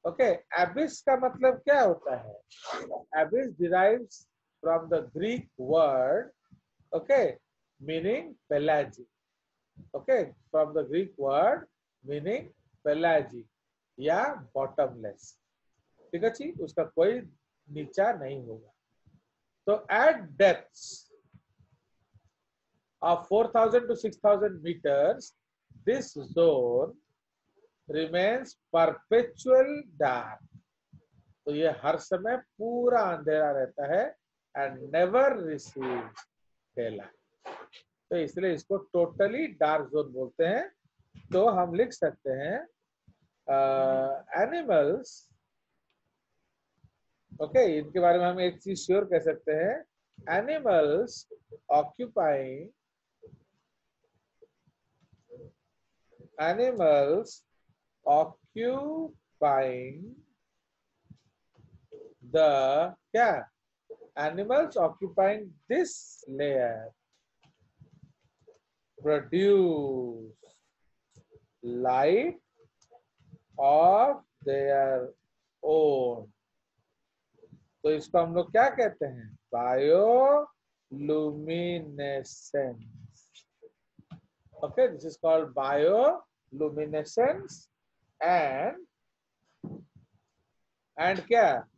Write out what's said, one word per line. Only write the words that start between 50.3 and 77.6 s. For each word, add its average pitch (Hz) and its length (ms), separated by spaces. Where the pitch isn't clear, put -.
Animals 214 920
ऑक्यूपाइंग, 151 960
animals 175 1040
occupying 160 2000
द, 147 720
क्या, 214 400
animals 208 580
occupying 190 720
this - 580
layer 127 600
produce 147 1300
light 131 680
of 185 600
their 139 600
own। 131 640